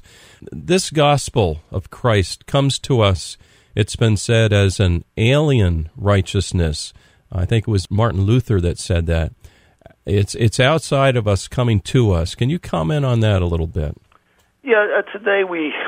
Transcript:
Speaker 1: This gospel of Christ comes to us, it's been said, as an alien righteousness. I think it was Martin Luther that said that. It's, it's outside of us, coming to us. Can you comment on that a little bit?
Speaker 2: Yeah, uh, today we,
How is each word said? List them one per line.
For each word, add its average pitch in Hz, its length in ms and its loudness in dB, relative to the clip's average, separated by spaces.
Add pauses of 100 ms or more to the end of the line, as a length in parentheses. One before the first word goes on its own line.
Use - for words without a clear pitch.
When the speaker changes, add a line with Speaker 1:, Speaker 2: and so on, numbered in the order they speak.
(500)
Speaker 1:
This 175 400 -2
gospel 139 720 0 (120)
of - 180 -8
Christ - 560 0
comes 139 340 0
to 117 220 0
us, 98 360 0 (380)
it's 104 220 -2
been 113 180 4
said, 113 380 2
as 98 260 2
an 87 240 2 (140)
alien 113 800 2
righteousness. 98 960 -2 (360)
I 90 140 -2
think 110 240 -2
it - 20 -6
was 101 220 -2
Martin 101 300 0
Luther 107 400 2
that 85 180 -2
said 85 280 -2
that. 82 260 -2 (720)
It's, 101 300 0
it's 120 260 0
outside 135 560 2
of 104 100 -2
us, 101 220 -2
coming 117 320 0
to 113 320 0
us. 82 200 -2
Can 120 160 -2
you 175 100 -2
comment 160 440 -2
on 120 160 0
that 104 220 2
a 87 40 0
little 82 220 -2
bit? 76 300 -6 (640)
Speaker 2:
Yeah, 214 360 2
uh, - 20 -2 (100)
today 202 320 -2
we, 165 300 -4 (140)